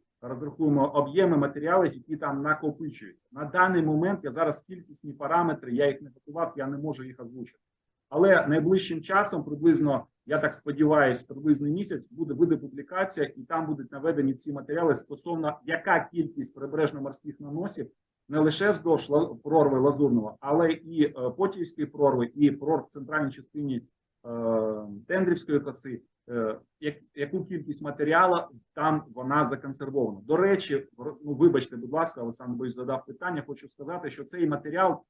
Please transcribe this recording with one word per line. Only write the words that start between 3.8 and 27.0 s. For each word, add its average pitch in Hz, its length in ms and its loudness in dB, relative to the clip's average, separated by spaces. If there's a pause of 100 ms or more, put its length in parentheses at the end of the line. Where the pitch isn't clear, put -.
момент 160 400 2
я 139 80 -6
зараз 165 300 -2
кількісні 156 520 -16
параметри, 147 640 -2
я 143 140 4
їх 139 140 -2
не 139 120 -20
готував, 160 420 -6
я 135 100 -6
не 139 120 -6
можу 139 260 -6
їх 127 160 -16
озвучити. 120 380 -14 (500)
Але 170 380 6
найближчим 160 560 2
часом, 190 420 0
приблизно, 147 640 2 (200)
я 151 120 0
так 151 160 -2
сподіваюсь, 143 680 2
приблизний 147 500 0
місяць 180 400 -6
буде, 147 220 -6
вийде 160 220 4
публікація, 143 800 -4
і 135 60 -14
там 160 240 -4
будуть 139 260 -6
наведені 139 420 0
ці 143 180 -10
матеріали 143 420 0
стосовно, 156 680 -6
яка 160 360 2 (120)
кількість 147 460 -4
прибережно-морських 139 840 -4
наносів 147 500 -8 (380)
не 147 120 0
лише 156 300 4
вздовж 160 400 2
ла-, 160 320 2
прорви 143 360 4
Лазурного, 131 600 2
але 160 320 2
і, 160 320 0
е, 143 80 -2 (240)
Потіївської 185 500 -4
прорви, 127 480 2
і 143 160 6
прорв 143 340 -2
в - 80 -20
центральній 147 400 -2
частині, 135 500 -6 (440)
е, 113 480 0 (340)
Тендрівської 165 520 2
коси, 131 420 -12 (280)
е, 117 280 -2 (220)
як-, 147 160 -6 (180)